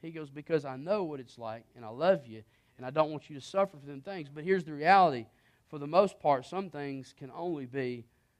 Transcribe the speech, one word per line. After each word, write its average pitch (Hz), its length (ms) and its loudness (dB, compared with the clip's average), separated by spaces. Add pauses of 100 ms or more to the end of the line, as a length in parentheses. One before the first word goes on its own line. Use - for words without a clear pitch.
He 165 80 -10
goes, 156 180 -10
"Because 143 380 -2
I 131 100 -8
know 185 280 -2
what 151 160 -8
it's 117 180 -18
like, 113 260 -10 (100)
and 120 120 -18
I - 20 -12
love 147 380 2
you, 110 160 -16 (340)
and 127 80 -14
I 127 60 -6
don't 156 200 2
want 151 200 -10
you 147 60 -14
to 135 40 -12
suffer - 380 0
for 139 80 -18
them 143 160 -14
things." 185 260 -10
But 151 160 -12
here's 185 200 2
the 151 100 -10
reality, 151 520 6 (440)
for 156 80 -10
the 143 80 -8
most 190 340 4
part, 139 240 2
some 185 240 -8
things 139 480 -10
can 131 180 -16
only 165 300 -6
be 123 400 -6 (360)